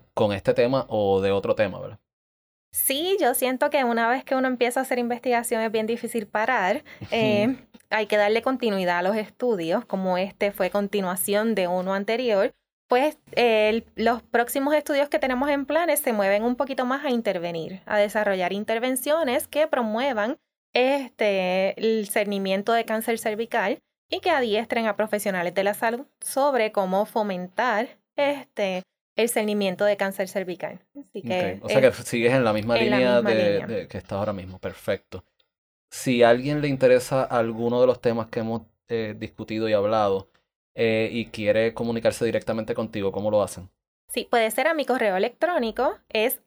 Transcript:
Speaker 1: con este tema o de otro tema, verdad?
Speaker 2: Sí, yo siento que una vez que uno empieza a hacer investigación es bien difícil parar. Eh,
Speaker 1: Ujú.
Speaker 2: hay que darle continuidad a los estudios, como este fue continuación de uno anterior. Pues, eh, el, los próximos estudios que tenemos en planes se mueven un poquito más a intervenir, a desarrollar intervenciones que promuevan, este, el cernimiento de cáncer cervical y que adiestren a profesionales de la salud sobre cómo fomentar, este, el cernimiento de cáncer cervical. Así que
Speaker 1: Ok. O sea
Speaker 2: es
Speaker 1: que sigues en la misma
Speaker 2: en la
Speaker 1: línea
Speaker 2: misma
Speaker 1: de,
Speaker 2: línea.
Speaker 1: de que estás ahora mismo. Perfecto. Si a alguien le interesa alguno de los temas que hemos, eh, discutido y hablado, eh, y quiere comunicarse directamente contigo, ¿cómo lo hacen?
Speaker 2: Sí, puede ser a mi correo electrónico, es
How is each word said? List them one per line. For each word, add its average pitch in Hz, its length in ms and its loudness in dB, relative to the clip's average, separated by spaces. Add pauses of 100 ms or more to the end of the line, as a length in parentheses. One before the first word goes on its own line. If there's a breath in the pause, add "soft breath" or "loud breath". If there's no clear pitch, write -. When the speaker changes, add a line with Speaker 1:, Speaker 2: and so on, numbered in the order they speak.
(140)
Speaker 1:
con 110 180 2
este 101 220 0
tema 127 340 2
o 101 320 2
de 98 120 2
otro 101 240 -2
tema, 95 260 -2
verdad? 101 180 -12 (720)
Speaker 2:
Sí, 339 480 -2
yo 262 140 4
siento 262 360 0
que 285 140 2
una 233 240 2
vez 262 160 0
que - 120 -2
uno 262 120 0
empieza 247 320 0
a 262 40 0
hacer 254 140 -2
investigación 240 640 -2
es 226 120 -2
bien 220 140 0
difícil 226 380 -4
parar. 214 600 0 (260 loud breath)
Eh, 214 380 2
Speaker 1:
Ujú. 262 80 -2 (320)
Speaker 2:
hay 214 160 0
que 214 100 0
darle 208 260 4
continuidad 196 580 0
a 175 40 -2
los 202 140 0
estudios, 208 680 -2
como 185 340 -2
este 202 360 -2
fue 185 160 -2
continuación 202 840 -2
de 190 140 0
uno 185 260 -2
anterior. 220 600 0 (340)
Pues, 277 300 2 (200)
eh, 220 320 4
el, 226 160 -2 (100)
los 226 260 0
próximos 269 520 0
estudios 294 340 0
que 302 100 -2
tenemos 269 320 0
en 277 160 0
planes 311 360 0
se 262 100 0
mueven 208 320 2
un 247 140 0
poquito 262 260 -2
más 277 220 -2
a 285 40 -2
intervenir, 180 760 -4
a 214 120 0
desarrollar 202 540 2
intervenciones 262 960 -2
que 294 180 0
promuevan, 233 720 -2 (340)
este, 208 1080 0
el 220 300 0
cernimiento 202 640 0
de 233 100 2
cáncer 226 340 -2
cervical 220 640 -2 (300)
y 349 100 -4
que 370 100 0
adiestren 233 580 0
a 208 100 -2
profesionales 196 560 -2
de 196 100 0
la 202 100 2
salud 233 320 -2 (140)
sobre 254 540 0
cómo 196 320 0
fomentar, 208 920 -2 (200)
este, 247 680 -2 (320)
el 226 140 2
cernimiento 208 560 0
de 208 100 4
cáncer 196 320 -4
cervical. 180 540 -8 (180)
Así 226 220 -16
que 180 400 -4
Speaker 1:
Ok. - 60 -16
O - 20 -8
sea 208 100 4
Speaker 2:
es 127 180 6
Speaker 1:
que - 60 -12
sigues 120 300 2
en 131 100 4
la 110 80 2
misma 110 260 0
Speaker 2:
en - 120 2
la 127 80 2
Speaker 1:
línea 123 240 4
Speaker 2:
misma 110 80 0
Speaker 1:
de, 107 240 4
Speaker 2:
línea. 98 140 -2
Speaker 1:
de 101 200 -6
que - 120 -12
estás - 180 -8
ahora 104 160 -2
mismo. 92 260 -12
Perfecto. - 640 -6 (640)
Si 120 340 2
a 117 60 10
alguien 135 300 2
le 147 80 0
interesa 131 560 4
alguno 117 560 0
de 123 80 6
los 120 140 0
temas 113 260 0
que - 140 -6
hemos, 113 220 -6 (260)
eh, 110 280 -6
discutido 110 520 -6
y 107 40 2
hablado, 101 540 2 (460)
eh, 110 380 2
y 117 140 -4
quiere 110 480 2
comunicarse 117 500 0
directamente 113 500 -2
contigo, 104 380 -4
¿cómo 98 180 -2
lo 104 140 4
hacen? 92 260 -8 (380)
Speaker 2:
Sí, - 240 -6
puede 226 200 2
ser 262 160 0
a 330 60 2
mi 294 120 -2
correo 220 320 0
electrónico, 247 800 -2 (100)
es - 400 -2